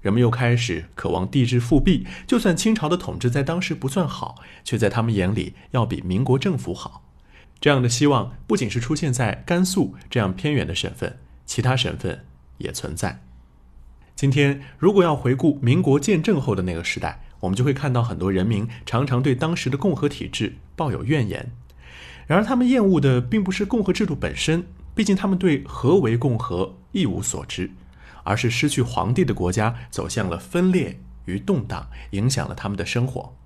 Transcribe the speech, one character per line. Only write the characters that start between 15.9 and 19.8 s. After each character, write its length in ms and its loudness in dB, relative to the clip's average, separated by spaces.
建 240 2
政 180 2
后 140 0
的 80 -2
那 120 -2
个 100 -6
时 160 -4
代， 240 -8
我 80 -2
们 80 0
就 80 2
会 80 2
看 200 -2
到 120 2
很 120 -4
多 140 0
人 160 2
民 220 0
常 180 0
常 160 0
对 140 2
当 220 -2
时 120 -4
的 80 -2
共 200 0